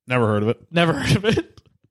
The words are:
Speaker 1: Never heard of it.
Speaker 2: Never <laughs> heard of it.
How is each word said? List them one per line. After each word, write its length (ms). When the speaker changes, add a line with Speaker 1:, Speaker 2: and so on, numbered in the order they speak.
Speaker 1:
Never 200
heard 160
of 80
it. 100
Speaker 2:
Never 220
<laughs> 20
heard 220
of 80
it. 240